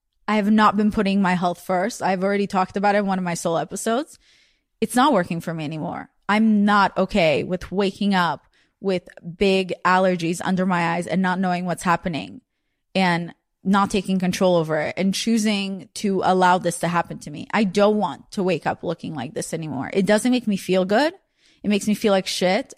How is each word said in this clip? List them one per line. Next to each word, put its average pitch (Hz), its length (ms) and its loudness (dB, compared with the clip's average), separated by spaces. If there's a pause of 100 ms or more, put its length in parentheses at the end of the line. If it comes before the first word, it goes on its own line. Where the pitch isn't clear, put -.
(260)
I 214 100 0
have 208 140 2
not 214 280 4
been 208 140 2
putting 196 280 0
my 185 140 2
health 175 260 -2
first." 185 400 -2
I've 190 240 0
already 202 220 0
talked 185 320 -2
about 202 160 2
it 208 40 4
in 202 80 0
one 190 120 0
of 185 60 -4
my 170 100 -4
solo 165 240 -2
episodes. 226 600 -4 (640)
It's 226 160 -2
not 269 160 4
working 175 280 0
for 170 120 -8
me 160 120 -6
anymore. 160 440 -8 (180)
I'm 214 380 4
not 202 320 4
okay 175 480 2
with - 260 -8
waking 196 440 -2
up 175 320 0 (340)
with 185 280 -4 (300)
big 190 340 2 (120)
allergies 180 580 2
under 185 240 0
my 170 300 0
eyes 175 100 -4
and 185 160 0
not 180 160 0
knowing 180 260 -2
what's 170 200 -6
happening 170 560 -4 (560)
and 175 360 0 (300)
not 202 300 2
taking 190 260 0
control 185 380 2
over 156 240 0
it - 160 -4
and 185 180 0
choosing 202 800 -2
to 196 300 -2
allow 185 340 4
this 175 220 -4
to 170 80 -2
happen 170 280 -4
to - 140 -16
me. - 240 -14
I 208 80 2
don't 202 340 2
want - 360 -6
to 208 100 -4
wake 175 240 0
up - 160 -4
looking 165 320 -6
like 135 200 -8
this 170 200 -8
anymore. 156 380 -8
It 190 120 2
doesn't 214 280 2
make 247 160 -2
me 196 80 0
feel 185 280 0
good. 269 300 0 (480)
It 202 80 -4
makes 208 160 0
me 208 80 2
feel 202 180 0
like 190 140 0
shit. 190 520 -2